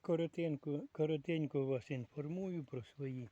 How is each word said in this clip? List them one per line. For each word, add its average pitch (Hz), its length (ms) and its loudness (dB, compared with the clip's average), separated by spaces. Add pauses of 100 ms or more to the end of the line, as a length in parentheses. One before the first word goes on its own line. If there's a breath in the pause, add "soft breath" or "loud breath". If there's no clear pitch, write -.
коротенько, 165 880 0
коротенько 151 720 2
вас 135 260 0
інформую 156 720 -4
про 123 180 -6
свої 127 480 -6